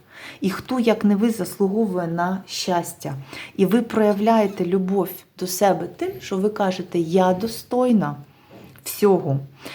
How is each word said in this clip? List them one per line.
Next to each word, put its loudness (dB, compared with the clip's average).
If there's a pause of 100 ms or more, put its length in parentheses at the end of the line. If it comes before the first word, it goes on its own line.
(400)
І 0
хто, -4
як 2
не 4
ви, 2
заслуговує -2
на -2
щастя. -4 (420)
І 4
ви 2
проявляєте 2
любов 0 (300)
до -6
себе 0 (100)
тим, -4 (100)
що -6
ви 0
кажете: -2
«Я 2
достойна 0 (680)
всього». 2 (360)